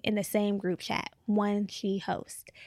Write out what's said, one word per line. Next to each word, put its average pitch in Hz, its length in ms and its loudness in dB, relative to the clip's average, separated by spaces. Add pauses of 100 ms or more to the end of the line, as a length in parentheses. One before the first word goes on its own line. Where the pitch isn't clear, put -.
in 214 100 2
the 208 100 2
same 208 340 2
group 180 220 -2
chat, - 300 -4 (140)
one 208 420 2
she 196 320 -2
hosts. - 460 -6 (220)